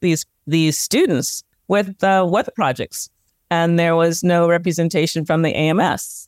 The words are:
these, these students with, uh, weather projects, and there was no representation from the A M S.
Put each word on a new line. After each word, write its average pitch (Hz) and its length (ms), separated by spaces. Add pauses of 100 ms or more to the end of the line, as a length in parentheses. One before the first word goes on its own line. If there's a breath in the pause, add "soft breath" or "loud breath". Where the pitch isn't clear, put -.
these, 165 240 (200)
these 156 320
students - 680 (260)
with, 196 340
uh, 190 260
weather 202 240
projects, - 560 (400)
and 170 300
there 170 160
was 165 280
no 175 240
representation 165 800
from 160 160
the 160 80
A 156 200
M 175 100
S. - 480